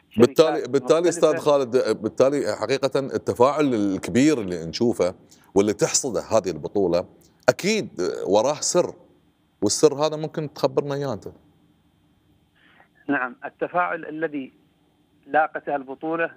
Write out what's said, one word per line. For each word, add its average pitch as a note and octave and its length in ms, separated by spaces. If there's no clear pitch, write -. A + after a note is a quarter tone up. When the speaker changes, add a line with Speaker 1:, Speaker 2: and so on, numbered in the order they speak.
Speaker 1:
شركات A#2+ 180
Speaker 2:
بالتالي، C#3 440
بالتالي C#3+ 360
أستاذ D#3+ 200
Speaker 1:
مختلفة. D3 220
Speaker 2:
خالد، A#2+ 520
بالتالي A2 580
حقيقة C3 400
التفاعل C3 720
الكبير G#2+ 640
اللي F2 280
نشوفه F#2 480
واللي G#2 180
تحصده G2+ 480
هذه F#2+ 300
البطولة E2+ 560
أكيد F#3+ 400
وراه A2+ 340
سر، - 340
والسر C#3 320
هذا D3+ 220
ممكن D3+ 360
تخبرنا C#3 420
إياه C#3 180
أنت. F#2+ 120
Speaker 1:
نعم، B2+ 360
التفاعل E3+ 600
الذي D3+ 480
لاقتها D3 500
البطولة، D#3 600